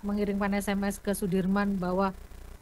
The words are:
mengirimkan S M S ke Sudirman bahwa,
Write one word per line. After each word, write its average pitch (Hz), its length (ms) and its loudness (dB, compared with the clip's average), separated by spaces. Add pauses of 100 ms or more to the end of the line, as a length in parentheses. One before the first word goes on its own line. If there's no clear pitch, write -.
mengirimkan 202 480 0
S 202 160 0
M 196 160 0
S 196 160 -2
ke - 160 -2
Sudirman 196 640 2
bahwa, 185 320 2 (480)